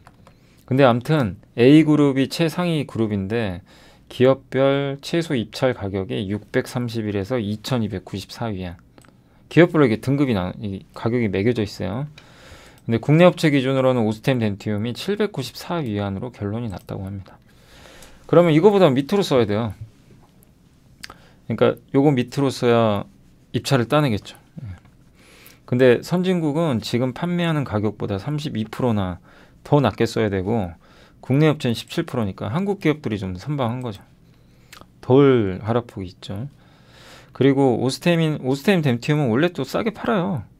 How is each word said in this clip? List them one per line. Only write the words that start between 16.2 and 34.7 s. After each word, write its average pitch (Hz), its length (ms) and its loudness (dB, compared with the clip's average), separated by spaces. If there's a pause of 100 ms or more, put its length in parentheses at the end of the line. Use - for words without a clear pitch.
결론이 110 380 -6
났다고 101 340 -10
합니다. 98 340 -12 (880)
그러면 165 260 4
이거보다 190 360 6
밑으로 139 320 0
써야 135 240 2
돼요. 104 300 -2 (1700)
그러니까 117 320 0 (160)
요거 139 180 4
밑으로 127 360 -2
써야 117 560 2 (480)
입찰을 120 360 0
따내겠죠. 147 500 0 (240)
예. 107 60 -12 (1000)
근데 123 340 4
선진국은 165 800 0
지금 123 320 -2
판매하는 170 520 -2
가격보다 104 520 -4
삼십이 139 540 -6
프로나 101 480 -2 (460)
더 147 160 4
낮게 117 260 2
써야 110 240 -2
되고, 95 420 -2 (480)
국내 147 260 2
업체는 131 280 0
십칠 - 320 -6
프로니까 104 420 -6
한국 120 320 -4
기업들이 147 380 -2
좀 92 180 -6
선방한 127 440 -4
거죠. 113 220 -10 (1000)